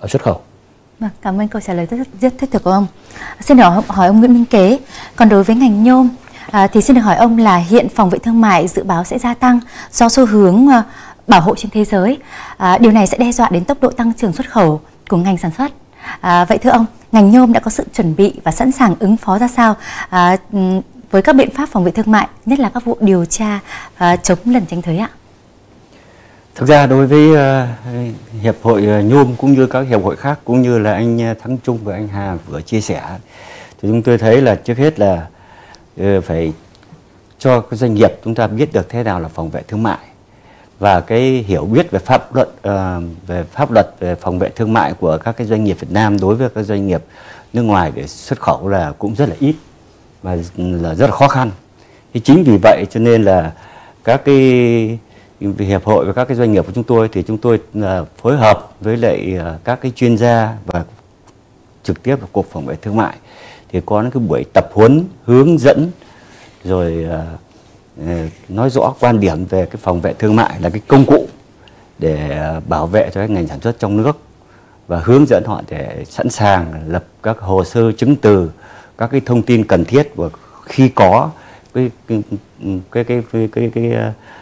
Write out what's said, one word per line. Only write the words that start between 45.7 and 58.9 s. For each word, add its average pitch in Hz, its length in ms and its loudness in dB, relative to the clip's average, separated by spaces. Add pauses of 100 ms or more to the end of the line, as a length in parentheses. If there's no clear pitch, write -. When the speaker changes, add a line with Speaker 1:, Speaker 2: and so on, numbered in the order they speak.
Speaker 3:
Việt - 100 -12
Nam 101 300 0
đối 98 140 0
với 123 140 -2
các 110 140 -6
doanh 101 240 -4
nghiệp 85 180 -2 (480)
nước 120 100 -2
ngoài 95 320 0
để 67 120 -12
xuất - 340 -10
khẩu 90 280 -4
là 87 300 -2
cũng 104 160 -6
rất 135 140 -2
là 85 100 -6
ít 147 160 0 (680)
và 90 140 -6 (200)
là 87 380 -4
rất 120 120 2
là 110 60 0
khó 139 160 2
khăn. 127 220 -2 (640)
Thì 120 60 -6
chính 160 240 4
vì 110 180 4
vậy 98 280 4
cho 113 100 -4
nên 113 220 4
là 90 300 2 (520)
các 131 200 0
cái 123 760 2 (600)
hiệp 98 260 -2
hội 104 220 2
và 98 60 -4
các 123 120 0
cái 127 120 -4
doanh 117 160 0
nghiệp 92 140 2
của 95 80 -12
chúng 120 100 -4
tôi 113 280 2
thì 95 100 -4
chúng 110 160 -6
tôi 113 220 0 (140)
là 95 300 -4 (180)
phối 135 140 0
hợp 107 440 2
với 110 160 -4